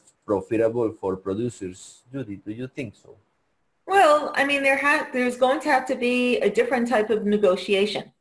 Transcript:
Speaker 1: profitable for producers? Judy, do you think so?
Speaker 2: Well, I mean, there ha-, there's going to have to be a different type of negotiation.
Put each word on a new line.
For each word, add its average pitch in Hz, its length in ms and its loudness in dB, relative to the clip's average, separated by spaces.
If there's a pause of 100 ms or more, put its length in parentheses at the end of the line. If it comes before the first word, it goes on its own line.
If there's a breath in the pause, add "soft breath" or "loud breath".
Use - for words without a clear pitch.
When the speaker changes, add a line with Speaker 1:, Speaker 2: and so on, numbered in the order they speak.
(240)
Speaker 1:
profitable 110 760 -2
for 95 160 -4
producers? 98 960 -10
Judy, 117 240 -12
do 98 160 -14
you 123 160 -12
think 123 260 -12
so? - 220 -20 (720)
Speaker 2:
Well, 311 480 4
I 277 120 2
mean, 277 160 0
there 277 160 2
ha-, 285 340 0
there's 247 240 0
going 262 240 2
to 302 80 -4
have 262 200 2
to 269 60 0
be 247 440 0
a - 100 2
different 233 400 0
type 220 220 0
of 208 160 -2
negotiation. 202 960 0